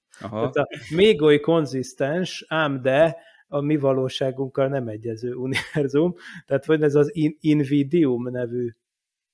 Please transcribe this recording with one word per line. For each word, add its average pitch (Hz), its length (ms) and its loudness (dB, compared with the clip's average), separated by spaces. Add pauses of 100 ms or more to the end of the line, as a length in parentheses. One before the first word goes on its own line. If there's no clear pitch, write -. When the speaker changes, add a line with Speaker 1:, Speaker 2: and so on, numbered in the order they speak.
(220)
Speaker 1:
Aha. 110 280 -4
Speaker 2:
Tehát 139 220 -2
a - 240 -12
még 185 260 4
oly 147 180 6
konzisztens, 147 1080 -2
ám 147 340 0
de 147 360 4 (300)
a 143 140 -4
mi 151 160 0
valóságunkkal 135 920 -2
nem 135 200 -4
egyező 113 460 -8
univerzum. 135 800 -2 (300)
Tehát 139 200 -2
van 156 180 2
ez 147 120 2
az 147 200 4
in-, 151 240 0
Invidium 139 880 0
nevű 123 460 -6 (580)